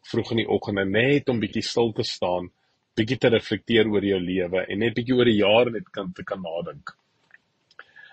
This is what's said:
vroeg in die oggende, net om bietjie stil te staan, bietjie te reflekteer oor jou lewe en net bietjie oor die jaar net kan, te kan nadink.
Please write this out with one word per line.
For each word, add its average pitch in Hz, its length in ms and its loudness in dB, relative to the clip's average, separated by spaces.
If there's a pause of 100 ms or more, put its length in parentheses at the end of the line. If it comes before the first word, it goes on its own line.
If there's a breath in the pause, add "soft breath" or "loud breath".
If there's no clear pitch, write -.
(120)
vroeg 113 200 -2
in 113 60 0
die 110 120 -2
oggende, 101 360 0
net 127 440 2
om 120 100 0
bietjie 107 240 -2
stil 117 300 0
te 117 100 -4
staan, 90 480 -4 (420)
bietjie 113 240 0
te 127 120 4
reflekteer 110 580 2
oor 101 160 2
jou 98 160 2
lewe 90 480 -2
en 98 120 -6
net 113 140 0
bietjie 123 220 -2
oor 123 100 4
die 110 140 4
jaar 113 320 4
net 104 200 -8
kan, 95 220 -8
te 101 100 -14
kan 95 180 -8
nadink. 80 520 -8 (1200 loud breath)